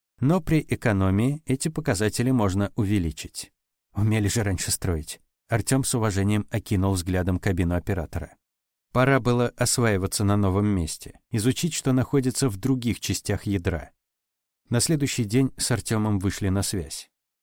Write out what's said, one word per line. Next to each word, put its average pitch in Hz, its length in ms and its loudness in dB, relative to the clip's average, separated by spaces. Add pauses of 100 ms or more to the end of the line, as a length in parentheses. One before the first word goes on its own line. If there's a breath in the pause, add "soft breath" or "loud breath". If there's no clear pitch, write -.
(200)
Но 160 220 2
при 160 260 0
экономии 101 800 0
эти 135 220 -2
показатели 120 640 0
можно 101 440 2
увеличить. 98 760 -2 (420)
Умели 107 360 2
же 117 120 0
раньше 98 300 -2
строить. 82 500 -4 (260)
Артем 131 360 0
с - 100 -2
уважением 104 560 0
окинул 98 440 0
взглядом 90 440 0
кабину 87 380 0
оператора. 82 600 -6 (580)
Пора 131 260 4
было 120 280 2 (100)
осваиваться 110 640 0
на 101 140 4
новом 101 300 2
месте, 92 520 -4 (120)
изучить, 127 420 0
что 135 200 -2
находится 131 540 0
в 101 100 -6
других 123 420 0
частях - 480 -4
ядра. 90 420 -2 (800)
На 120 100 2
следующий 139 440 0
день 123 340 2
с - 140 -2
Артемом 107 480 0
вышли 98 300 -2
на 98 120 2
связь. - 480 -6 (340)